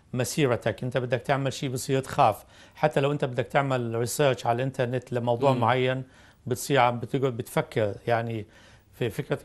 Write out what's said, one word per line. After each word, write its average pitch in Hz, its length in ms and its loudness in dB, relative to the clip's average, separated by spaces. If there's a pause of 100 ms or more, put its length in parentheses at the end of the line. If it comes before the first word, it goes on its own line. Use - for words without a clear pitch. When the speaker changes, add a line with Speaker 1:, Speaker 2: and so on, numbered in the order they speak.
(140)
Speaker 1:
مسيرتك. 123 680 0
أنت 127 140 -4
بدك 123 240 -2
تعمل 135 320 -2
شيء 143 160 -6
بصير 135 320 -2
تخاف، 127 440 2 (300)
حتى 151 240 0
لو 139 120 2
أنت 147 140 -2
بدك 123 200 -2
تعمل 131 500 0
ريسيرش 123 500 0
على 117 100 2
الإنترنت 127 580 -2
لموضوع 120 380 2
Speaker 2:
مم. 123 80 0
Speaker 1:
معين 127 440 2 (440)
بتصير 131 320 2
عم 120 200 4
بتقعد 123 380 -2
بتفكر، 117 580 -2 (120)
يعني 117 380 -2 (480)
في - 160 -4
فكرة 143 360 -6